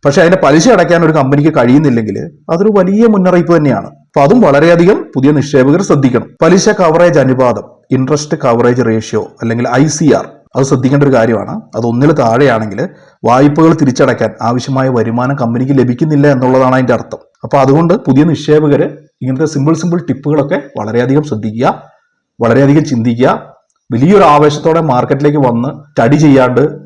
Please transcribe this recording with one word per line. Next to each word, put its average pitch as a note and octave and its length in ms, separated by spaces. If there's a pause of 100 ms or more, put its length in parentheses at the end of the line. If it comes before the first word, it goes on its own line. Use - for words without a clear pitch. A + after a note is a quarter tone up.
പക്ഷെ D3+ 160
അതിന്റെ F3 220
പലിശ D#3+ 260
അടയ്ക്കാൻ E3+ 360
ഒരു D#3 60
കമ്പനിക്ക് D3 460
കഴിയുന്നില്ലെങ്കിൽ B2 720 (220)
അതൊരു G3 260
വലിയ G3 300
മുന്നറിയിപ്പ് F3+ 500
തന്നെയാണ്. C3 300
അപ്പൊ - 340
അതും G3+ 200
വളരെയധികം E3+ 640 (100)
പുതിയ C3+ 160
നിക്ഷേപകർ C#3+ 500
ശ്രദ്ധിക്കണം. C3+ 460 (140)
പലിശ F#3 280
കവറേജ് F3 500
അനുപാതം, B2+ 440 (280)
ഇൻട്രസ്റ്റ് C#3+ 460
കവറേജ് B2 500
റേഷ്യോ A2 400 (140)
അല്ലെങ്കിൽ A#2 320
ഐ C3+ 120
സി D3+ 280
ആർ, - 140 (280)
അത് C3+ 80
ശ്രദ്ധിക്കേണ്ട C3+ 400
ഒരു C#3 100
കാര്യമാണ്. A2+ 480 (140)
അത് A#2 100
ഒന്നിൽ B2 260
താഴെയാണെങ്കിൽ A#2+ 800 (360)
വായ്പകൾ D3 480
തിരിച്ചടയ്ക്കാൻ B2+ 580 (100)
ആവശ്യമായ B2+ 480
വരുമാനം A#2+ 460
കമ്പനിക്ക് C3 440
ലഭിക്കുന്നില്ല C#3+ 480
എന്നുള്ളതാണ് B2+ 480
അതിന്റെ B2+ 180
അർത്ഥം. - 240 (260)
അപ്പൊ - 140
അതുകൊണ്ട് C#3+ 360
പുതിയ D3 300
നിക്ഷേപകര് D3+ 680 (320)
ഇങ്ങനത്തെ C3 240
സിമ്പിൾ C#3+ 280
സിമ്പിൾ E3+ 240
ടിപ്പുകളൊക്കെ D3+ 640 (180)
വളരെയധികം A#2+ 440
ശ്രദ്ധിക്കുക, A#2 600 (580)
വളരെയധികം C#3 440
ചിന്തിക്കുക. A#2+ 680 (400)
വലിയൊരു F3+ 300
ആവേശത്തോടെ D3+ 580
മാർക്കറ്റിലേക്ക് C#3+ 560
വന്ന് B2 300
സ്റ്റഡി - 480
ചെയ്യാണ്ട് C3 460 (240)